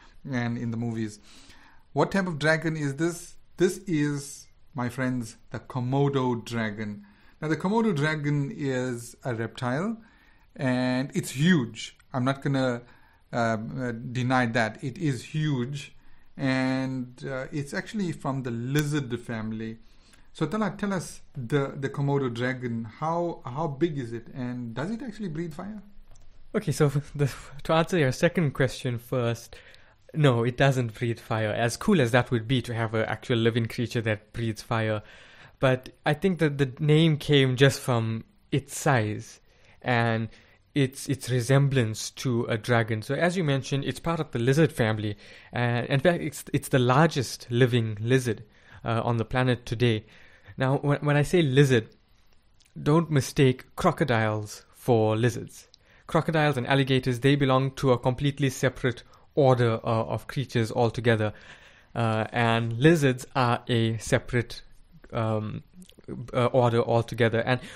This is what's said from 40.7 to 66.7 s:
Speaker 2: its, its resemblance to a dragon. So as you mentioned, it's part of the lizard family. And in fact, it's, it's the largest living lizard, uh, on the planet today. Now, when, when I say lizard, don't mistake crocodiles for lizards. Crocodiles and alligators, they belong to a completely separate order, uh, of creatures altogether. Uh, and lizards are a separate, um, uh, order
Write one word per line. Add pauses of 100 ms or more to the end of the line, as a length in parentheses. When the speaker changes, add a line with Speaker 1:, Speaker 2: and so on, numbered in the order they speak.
Speaker 2:
its,
its
resemblance
to
a
dragon.
So
as
you
mentioned,
it's
part
of
the
lizard
family. (380)
And
in
fact,
it's, (100)
it's
the
largest
living
lizard, (400)
uh,
on
the
planet
today. (500)
Now,
when,
when
I
say
lizard, (920)
don't
mistake
crocodiles
for
lizards. (400)
Crocodiles
and
alligators,
they
belong
to
a
completely
separate (320)
order,
uh,
of
creatures
altogether. (640)
Uh,
and
lizards (100)
are
a
separate, (500)
um, (720)
uh,
order